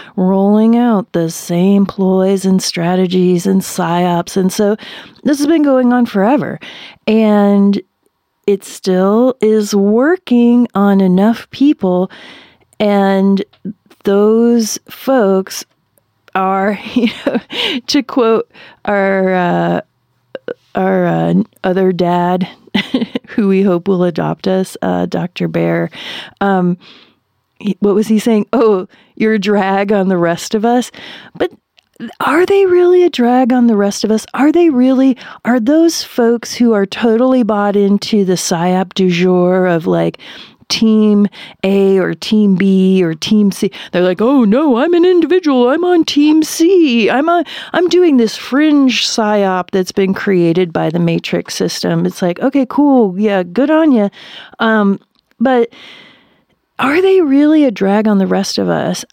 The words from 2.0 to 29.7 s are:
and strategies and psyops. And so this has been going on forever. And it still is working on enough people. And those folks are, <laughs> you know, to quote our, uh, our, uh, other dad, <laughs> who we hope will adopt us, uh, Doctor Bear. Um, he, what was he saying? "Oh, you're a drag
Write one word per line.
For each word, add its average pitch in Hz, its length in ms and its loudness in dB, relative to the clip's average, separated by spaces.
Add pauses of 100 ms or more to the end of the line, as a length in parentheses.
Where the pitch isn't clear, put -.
and 185 160 2
strategies 180 840 -2
and 190 140 0
psyops. 175 760 -4
And 185 160 -2
so 208 220 0 (480)
this 277 160 -2
has 294 80 -2
been 311 160 2
going 254 280 2
on 247 140 2
forever. 196 540 -2 (480)
And 202 720 2 (680)
it 196 160 -2
still 202 800 0
is 214 340 0
working 240 960 2
on 196 280 2
enough 190 500 0
people. 190 580 0 (720)
And 196 640 0 (600)
those 220 720 2 (120)
folks 196 760 -2 (720)
are, 190 520 -2
<laughs> - 60 -14
you 233 160 0 (160)
know, 247 140 0 (480)
to 285 160 -2
quote 226 460 -2 (360)
our, 196 480 0
uh, 175 480 -2 (960)
our, 190 320 0
uh, 165 260 -2 (300)
other 190 280 0
dad, 175 560 -2 (260)
<laughs> - 560 -6
who 208 180 -2
we 190 160 2
hope 175 240 0
will 180 160 0
adopt 165 440 -4
us, 190 340 -4
uh, 180 260 -2
Doctor 175 400 -6
Bear. 170 420 -2 (500)
Um, 180 380 0 (840)
he, 196 200 -6
what 202 160 0
was 214 120 0
he 214 120 0
saying? 214 340 0
"Oh, 214 340 0 (280)
you're 220 180 -2
a 214 60 -2
drag 196 520 -2